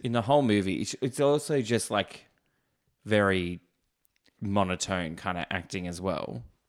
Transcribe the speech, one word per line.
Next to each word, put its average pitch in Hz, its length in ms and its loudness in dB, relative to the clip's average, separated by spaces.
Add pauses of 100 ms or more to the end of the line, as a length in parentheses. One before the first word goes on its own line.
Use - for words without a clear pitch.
In 120 80 -2
the 120 100 2
whole 143 200 4
movie. 101 400 4
It's, - 180 -6
it's 135 200 -4
also 147 400 2
just, 113 300 -2
like, 101 360 -2 (800)
very 95 560 2 (800)
monotone 92 760 0
kind 90 220 -6
of 82 120 -6
acting 90 380 -6
as 87 120 -8
well. 95 440 -4 (240)